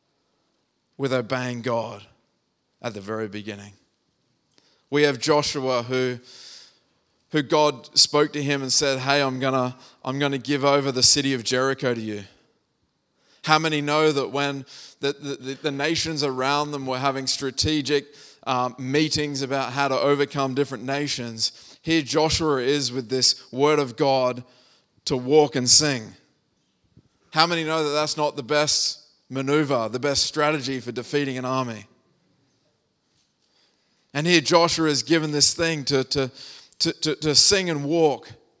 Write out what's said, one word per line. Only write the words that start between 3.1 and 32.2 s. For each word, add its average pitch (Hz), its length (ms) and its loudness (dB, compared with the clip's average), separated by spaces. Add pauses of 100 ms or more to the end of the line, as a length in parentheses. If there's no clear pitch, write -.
beginning. 101 460 -12 (1160)
We 143 120 2
have 139 160 2
Joshua 135 600 0
who, 127 380 -2 (1120)
who 151 100 0
God 147 560 2
spoke 147 360 4
to 147 100 -4
him 139 180 0
and 131 100 -4
said, 135 280 0
"Hey, 139 240 2
I'm 131 160 -2
gonna, 131 360 -2 (300)
I'm 135 140 -4
gonna 139 180 0
give 131 260 -2
over 139 280 4
the 147 100 -2
city 135 320 2
of 120 100 -4
Jericho 127 520 0
to 113 60 -8
you." 104 240 -8 (1200)
How 156 120 6
many 156 240 0
know 151 300 2
that 135 180 -2
when 139 360 -4 (340)
the, 139 140 -2
the, 143 240 -8
the, 131 180 -10
the 147 160 -6
nations 151 520 -4
around 143 460 0
them 143 160 -8
were 127 140 -4
having 135 260 -2
strategic, 139 800 -2 (400)
um, 127 320 -2
meetings 143 640 -2
about 131 320 -4
how 139 140 0
to 131 100 0
overcome 139 560 0
different 131 300 -4
nations, 127 960 -6
here 160 220 0
Joshua 151 580 0
is 135 300 0
with 123 180 -6
this - 420 0
word 147 280 4
of 123 180 -2
God 127 460 2 (600)
to 139 120 -2
walk 139 380 4
and 123 120 0
sing? 120 460 2 (1160)
How 156 140 4
many 170 180 0
know 160 200 0
that 147 80 0
that's 147 260 -2
not 147 180 0
the 143 60 -8
best 147 600 0 (280)
maneuver, 135 580 0
the 113 120 -6
best 139 240 0
strategy 147 560 -2
for 120 120 -10
defeating 131 460 -4
an 127 80 -8
army? 123 400 -4 (2250)